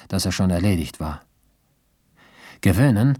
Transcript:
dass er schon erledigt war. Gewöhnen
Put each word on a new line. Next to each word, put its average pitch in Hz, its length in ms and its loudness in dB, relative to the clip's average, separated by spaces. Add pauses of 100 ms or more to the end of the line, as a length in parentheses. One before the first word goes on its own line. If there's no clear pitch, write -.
dass 95 180 -4
er 92 60 -2
schon 95 180 0
erledigt 87 500 -2
war. 78 220 -8 (1400)
Gewöhnen 117 580 2